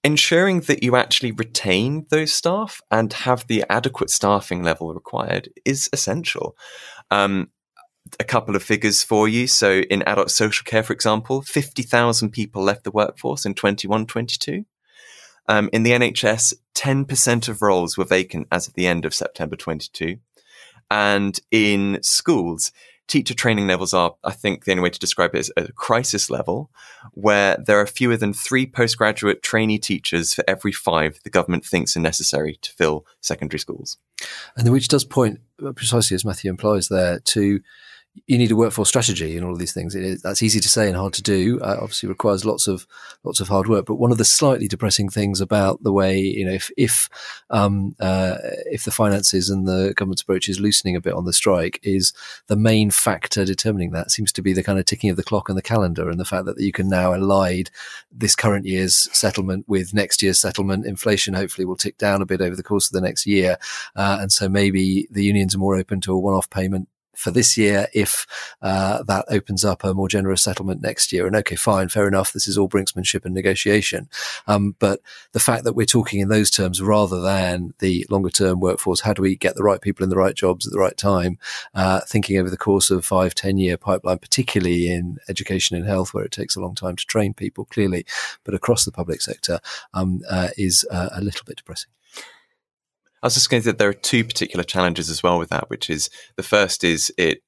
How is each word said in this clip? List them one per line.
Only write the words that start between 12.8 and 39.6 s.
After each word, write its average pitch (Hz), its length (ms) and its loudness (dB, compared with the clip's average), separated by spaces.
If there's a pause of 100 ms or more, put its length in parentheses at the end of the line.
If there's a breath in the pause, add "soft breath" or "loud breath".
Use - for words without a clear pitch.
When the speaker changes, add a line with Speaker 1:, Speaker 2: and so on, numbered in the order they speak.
Speaker 1:
the 98 80 -6
workforce 113 540 -2
in 101 80 -2
twenty-one 101 540 -2
twenty-two. 131 580 -6 (840 loud breath)
Um, 104 240 2
in 113 120 2
the 120 100 4
N 120 100 4
H - 220 -2
S, 110 280 2 (200)
ten 139 320 0
percent 120 420 0
of 110 140 -4
roles 90 360 2
were 95 60 0
vacant 92 480 0
as 87 160 -2
of - 60 -20
the 90 140 0
end 85 180 0
of 78 100 -4
September - 400 -6
twenty-two. 82 640 -8 (760 soft breath)
And 101 480 2 (100)
in 101 520 2
schools, 85 720 0 (340 soft breath)
teacher 131 260 0
training 107 340 0
levels 90 260 0
are, 87 300 2
I 95 80 -4
think - 340 -4
the 98 60 2
only 90 120 2
way 87 60 2
to - 100 -8
describe 87 340 0
it - 60 -2
is - 160 -6
a - 160 -4
crisis - 580 -2
level, 117 420 -4 (420 loud breath)
where 101 420 4 (100)
there 104 140 6
are 101 80 2
fewer 120 300 0
than 104 160 0
three 131 320 -2
postgraduate 107 760 0
trainee 110 380 0
teachers 85 540 -2
for - 120 -2
every 95 280 0
five 78 500 -2
the - 60 -14
government 87 360 0
thinks - 300 -2
are 85 60 -2
necessary 78 600 -2
to - 120 -14
fill 78 320 0 (160 soft breath)
secondary 78 380 -6
schools. - 380 -12 (600 loud breath)
Speaker 2:
And 117 140 4
which 127 180 2
does 135 160 4
point, 113 340 2 (360)
precisely 117 400 2
as 92 100 -4
Matthew 95 260 -4
implies 101 380 0
there, 90 300 0
to 101 420 2 (680 loud breath)
you 123 100 4
need 117 140 4
a 110 40 4
workforce 113 340 2
strategy 92 460 0
in 87 80 -4
all 90 100 -6
of 85 40 -6
these 87 160 -6